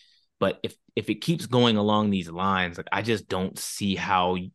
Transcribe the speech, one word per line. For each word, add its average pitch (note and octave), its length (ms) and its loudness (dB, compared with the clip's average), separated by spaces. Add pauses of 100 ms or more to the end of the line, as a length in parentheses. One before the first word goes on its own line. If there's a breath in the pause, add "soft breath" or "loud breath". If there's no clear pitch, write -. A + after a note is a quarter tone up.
(400 soft breath)
but F#2+ 240 0
if, - 100 -8 (220)
if A2 140 -4
it G#2+ 60 2
keeps - 320 -2
going A#2+ 280 4
along G#2+ 340 2
these F#2 200 -2
lines, F2+ 480 0
like, F#2 160 -12
I G2+ 80 0
just A2 260 -2
don't F#2 320 -4
see - 360 -2
how F#2 420 0 (180)